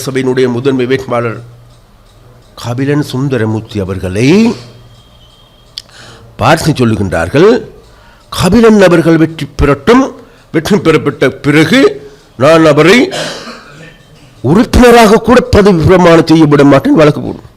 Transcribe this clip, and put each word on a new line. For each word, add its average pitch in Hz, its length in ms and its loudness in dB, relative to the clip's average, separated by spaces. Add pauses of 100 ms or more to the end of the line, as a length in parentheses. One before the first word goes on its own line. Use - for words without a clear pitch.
சபையினுடைய 127 460 -2
முதன்மை 127 340 -4
வேட்பாளர் 120 560 -6 (1120)
கபிலன் 139 480 -4
சுந்தரமூர்த்தி 110 760 -6
அவர்களை 98 760 -2 (1800)
பார்த்து 151 360 0
சொல்லுகின்றார்கள், 110 960 -2 (600)
"கபிலன் 220 520 2
அவர்கள் 165 360 2
வெற்றி 156 300 -4 (140)
பெறட்டும், 147 500 0 (400)
வெற்றி 160 260 -2
பெறப்பட்ட 139 520 -2
பிறகு 156 800 -2 (280)
நான் 160 280 2
அவரை 175 460 2 (1300)
உறுப்பினராக 226 760 4
கூட 247 220 2
பதவி 190 420 2
பிரமாணம் 165 440 4
செய்ய 160 180 4
விட 147 180 2
மாட்டேன், 139 300 2
வழக்கு 147 280 2
போடும்." 110 360 -12